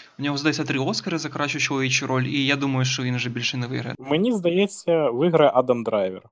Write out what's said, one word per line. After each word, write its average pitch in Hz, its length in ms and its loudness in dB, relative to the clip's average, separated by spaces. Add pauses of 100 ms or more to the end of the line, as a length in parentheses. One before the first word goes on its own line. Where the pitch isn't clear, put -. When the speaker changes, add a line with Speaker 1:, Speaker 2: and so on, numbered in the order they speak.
(180)
Speaker 1:
У 131 40 -8
нього, 143 140 0
здається, 147 280 0
три 131 140 -2
Оскари 165 400 -2
за 151 100 -6
кращу 143 300 -4
чоловічу 131 480 0
роль, 127 180 0
і 135 220 0
я 143 100 2
думаю, 135 280 0
що 131 180 -2
він 127 140 -2
вже 120 140 -4
більше 120 260 -4
не 120 100 -2
виграє. 120 320 -6
Speaker 2:
Мені 160 340 0
здається, 175 800 0
виграє 151 440 4
Адам 123 300 4
Драйвер. 98 480 -2